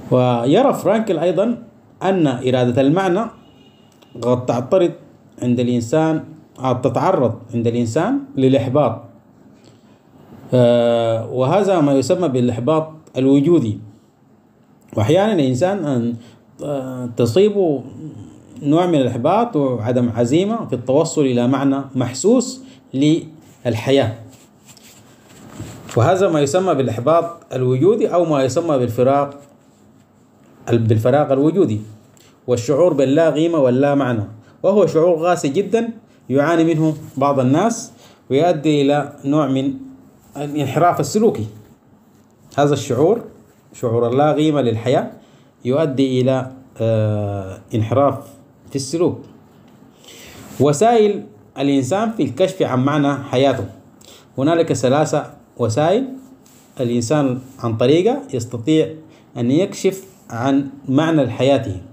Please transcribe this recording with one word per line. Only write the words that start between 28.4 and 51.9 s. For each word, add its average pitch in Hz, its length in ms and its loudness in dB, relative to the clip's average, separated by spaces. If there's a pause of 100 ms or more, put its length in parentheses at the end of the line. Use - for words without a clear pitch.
يسمى 151 340 0
بالفراق، 127 600 0 (1300)
بالفراغ 120 640 2
الوجودي 139 480 0 (640)
والشعور 143 460 2
باللا 143 380 2
قيمة 165 260 0
واللا 135 380 2
معنى، 123 280 0 (400)
وهو 190 240 4
شعور 160 400 2
قاسي 165 200 0
جدا 196 420 -2 (400)
يعاني 156 340 2
منه 160 320 0 (220)
بعض 139 220 2
الناس 160 520 0 (380)
ويؤدي 151 520 2
إلى 143 320 0 (120)
نوع 143 220 2
من 135 260 -2 (640)
الانحراف 147 600 0
السلوكي. 151 460 0 (1120)
هذا 143 160 2
الشعور، 156 500 0 (500)
شعور 117 360 0
اللا 143 240 2
قيمة 147 280 0
للحياة، 120 500 -2 (540)
يؤدي 131 560 0
إلى، 131 300 0 (300)
آه، 104 800 -2 (160)
انحراف 127 400 0 (540)
في - 60 -14
السلوك. 147 460 -4 (1400)
وسائل 208 640 4 (340)
الإنسان 143 540 0